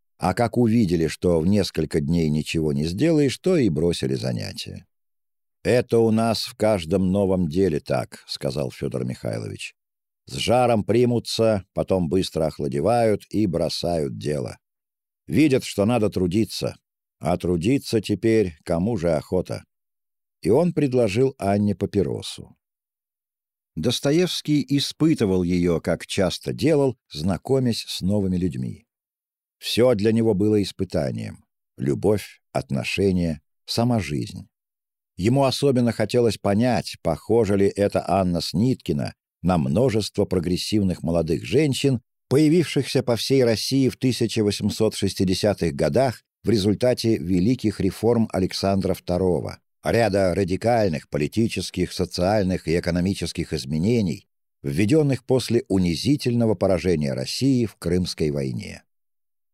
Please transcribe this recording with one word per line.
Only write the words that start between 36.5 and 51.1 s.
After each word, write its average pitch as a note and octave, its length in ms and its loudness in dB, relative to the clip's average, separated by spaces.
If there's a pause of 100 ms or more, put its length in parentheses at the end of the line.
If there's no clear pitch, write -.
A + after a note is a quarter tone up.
похожа G2+ 540 2
ли G2 100 4
эта G2 420 0
Анна F2+ 320 2
Сниткина D#2+ 720 -2 (280)
на F2 160 2
множество G2+ 680 0
прогрессивных F#2 760 0
молодых E2 420 0
женщин, C3+ 560 0 (280)
появившихся D3 720 2
по B2 140 0
всей C3 280 2
России B2 460 2
в - 80 -6
тысяча A2+ 440 0
восемьсот G#2 520 0
шестидесятых F#2 800 0
годах D#2+ 480 0 (200)
в - 60 -4
результате A2 720 2
великих F#2+ 600 0
реформ A2 520 0
Александра F#2+ 600 0
второго, F2 640 -2 (260)
ряда F#2+ 500 2
радикальных F#2+ 760 0